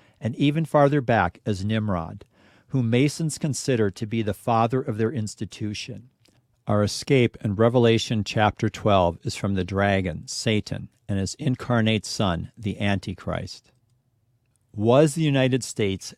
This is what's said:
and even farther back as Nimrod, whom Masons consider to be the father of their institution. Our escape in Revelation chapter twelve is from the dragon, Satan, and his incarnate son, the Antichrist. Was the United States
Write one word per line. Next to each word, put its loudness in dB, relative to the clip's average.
and -6
even 0
farther 4
back 2
as -2
Nimrod, -2
whom -2
Masons 0
consider 0
to -6
be -2
the -4
father 0
of -6
their 0
institution. -8
Our 2
escape 2
in -2
Revelation 2
chapter 0
twelve 2
is -6
from -2
the -2
dragon, -2
Satan, -4
and -2
his -4
incarnate 0
son, -2
the -6
Antichrist. -6
Was 4
the -2
United 2
States -4